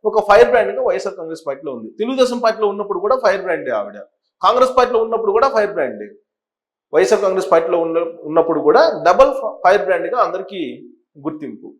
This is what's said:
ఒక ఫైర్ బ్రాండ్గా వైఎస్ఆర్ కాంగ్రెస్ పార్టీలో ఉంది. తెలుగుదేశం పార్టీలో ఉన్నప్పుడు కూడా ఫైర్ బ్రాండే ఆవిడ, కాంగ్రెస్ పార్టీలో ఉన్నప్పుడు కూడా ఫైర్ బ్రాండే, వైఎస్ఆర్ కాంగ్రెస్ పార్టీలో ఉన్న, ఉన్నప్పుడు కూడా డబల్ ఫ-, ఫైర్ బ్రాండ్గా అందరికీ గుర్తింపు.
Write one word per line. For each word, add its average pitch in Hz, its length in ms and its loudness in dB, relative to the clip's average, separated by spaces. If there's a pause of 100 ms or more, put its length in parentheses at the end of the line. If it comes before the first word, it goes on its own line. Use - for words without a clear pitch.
ఒక 208 200 2
ఫైర్ 233 220 8
బ్రాండ్గా 226 380 0
వైఎస్ఆర్ 190 300 -4
కాంగ్రెస్ 160 280 -12
పార్టీలో 139 300 -10
ఉంది. 110 120 -14 (100)
తెలుగుదేశం 240 460 0
పార్టీలో 214 280 0
ఉన్నప్పుడు 202 320 -6
కూడా 254 200 2
ఫైర్ 190 200 2
బ్రాండే 151 340 -4
ఆవిడ, 101 200 -8 (460)
కాంగ్రెస్ 254 320 4
పార్టీలో 247 300 2
ఉన్నప్పుడు 220 300 -2
కూడా 269 180 4
ఫైర్ 208 220 0
బ్రాండే, 110 320 -6 (880)
వైఎస్ఆర్ 190 300 2
కాంగ్రెస్ 185 280 -2
పార్టీలో 170 340 2
ఉన్న, 165 120 -2 (320)
ఉన్నప్పుడు 160 380 0
కూడా 269 140 6 (240)
డబల్ 262 320 4
ఫ-, 262 160 -8 (100)
ఫైర్ 202 220 4
బ్రాండ్గా 185 400 -2
అందరికీ 190 360 -8 (640)
గుర్తింపు. 127 540 -12